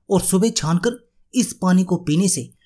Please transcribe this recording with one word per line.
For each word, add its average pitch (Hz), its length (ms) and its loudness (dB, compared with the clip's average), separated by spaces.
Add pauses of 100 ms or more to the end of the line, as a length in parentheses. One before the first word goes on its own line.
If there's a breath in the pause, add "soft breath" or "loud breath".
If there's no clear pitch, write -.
और 196 120 2
सुबह 190 320 2
छानकर 175 460 -2 (360)
इस - 180 0
पानी 185 320 2
को 180 140 -2
पीने 180 300 0
से 123 220 -6 (160 soft breath)